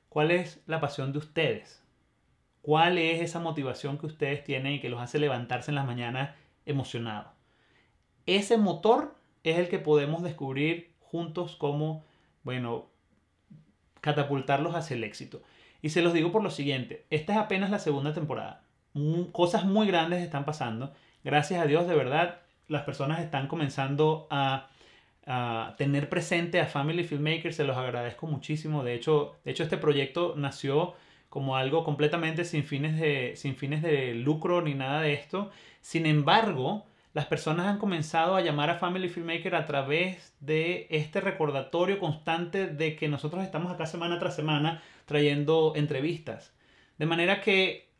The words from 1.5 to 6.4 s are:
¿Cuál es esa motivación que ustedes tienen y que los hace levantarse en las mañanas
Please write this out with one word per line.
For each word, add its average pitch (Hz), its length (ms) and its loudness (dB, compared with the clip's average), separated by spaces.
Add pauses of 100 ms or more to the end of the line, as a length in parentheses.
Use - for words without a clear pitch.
¿Cuál 165 360 4
es 165 240 2
esa 170 180 -4
motivación 143 580 -4
que 156 80 -10
ustedes 139 380 -4
tienen 135 300 -4
y 139 60 -4
que 127 100 -6
los 120 120 -4
hace 123 180 -2
levantarse 120 520 -2
en 147 40 0
las 139 100 0
mañanas 123 500 -4 (300)